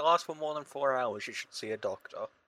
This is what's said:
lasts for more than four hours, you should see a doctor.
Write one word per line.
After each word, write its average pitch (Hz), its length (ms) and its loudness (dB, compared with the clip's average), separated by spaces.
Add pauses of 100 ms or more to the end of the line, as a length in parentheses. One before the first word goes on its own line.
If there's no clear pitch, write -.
lasts 165 260 6
for 160 80 -6
more 151 180 -2
than 147 100 -6
four 139 320 2
hours, 110 320 0
you 113 60 -8
should - 200 -10
see 110 180 -6
a 110 60 -2
doctor. 101 500 -6 (200)